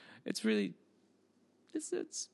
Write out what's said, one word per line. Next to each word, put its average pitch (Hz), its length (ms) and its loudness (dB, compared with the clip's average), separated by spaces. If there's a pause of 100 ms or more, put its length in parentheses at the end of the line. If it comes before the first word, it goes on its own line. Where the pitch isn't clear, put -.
(240)
It's - 200 -2
really, 107 300 4 (1000)
it's, 311 200 -2
it's, - 400 -4